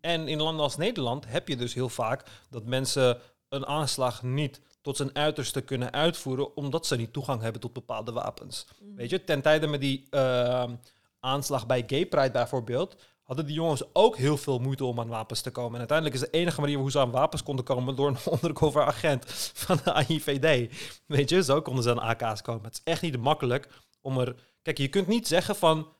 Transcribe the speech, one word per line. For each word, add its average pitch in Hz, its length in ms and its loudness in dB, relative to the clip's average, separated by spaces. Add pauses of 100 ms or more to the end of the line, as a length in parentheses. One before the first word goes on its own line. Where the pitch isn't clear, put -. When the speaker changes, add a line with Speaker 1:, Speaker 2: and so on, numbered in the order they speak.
Speaker 1:
En 165 260 -2
in 151 140 0
landen 156 220 0
als 139 140 0
Nederland 147 500 -2
heb 135 200 -4
je 139 80 -2
dus 120 180 -4
heel 127 160 -2
vaak 117 340 -4 (260)
dat 117 160 -12
mensen 127 520 2 (320)
een 135 180 -6
aanslag 135 560 -2
niet... 135 380 -2 (200)
Tot 139 160 -6
zijn 135 180 -2
uiterste 147 460 -2
kunnen 123 320 -4
uitvoeren, 143 640 -2
omdat 143 300 -4
ze 139 100 0
niet 113 180 -4
toegang 127 280 -4
hebben 113 200 -4
tot 117 120 -10
bepaalde 113 380 -8
wapens. - 540 -8 (140)
Speaker 2:
Mhm. 202 160 -20
Speaker 1:
Weet 123 140 -8
je, 185 140 -2
ten 147 180 0
tijde 156 260 4
met 147 140 -2
die, 139 280 -2
ehm, 123 680 2 (440)
aanslag 135 460 -2
bij 123 220 2
Gay 151 180 0
Pride 139 260 2
bijvoorbeeld, 123 640 -2 (280)
hadden 143 220 -6
die 147 100 -6
jongens 160 280 0 (100)
ook 220 240 6
heel 147 200 4
veel 131 220 0
moeite 135 260 -2
om 120 140 0
aan 117 80 -4
wapens 110 340 -6
te 123 100 -8
komen. 120 220 -4
En 117 60 -8
uiteindelijk 143 380 0
is 135 140 -4
de 156 60 2
enige 170 240 0
manier 143 160 0
hoe 135 140 -2
ze 147 80 2
aan 127 120 4
wapens 135 320 2
konden 131 220 -4
komen 127 300 0
door 139 120 4
een 135 100 2 (100)
<laughs> 160 60 2
undercover 151 520 4
agent 143 380 2 (300)
van - 300 0
de - 120 2
A 151 120 4
I 160 140 0
V 139 180 0 (280)
D. - 60 -12 (320)
Weet 147 240 2
je, 180 140 4
zo 139 180 4
konden 127 220 -2
ze 120 60 4
aan 120 100 2
A 113 140 0
K's 110 280 -2
komen. 113 220 -6
Het 113 100 -14
is - 100 -12
echt 160 180 -2
niet 147 160 -2
makkelijk 135 500 0 (340)
om 131 180 -2
er, 123 160 -2 (260)
kijk, - 160 -4
je 139 100 0
kunt 190 200 0
niet 220 200 0
zeggen 170 280 2
van 160 320 2 (120)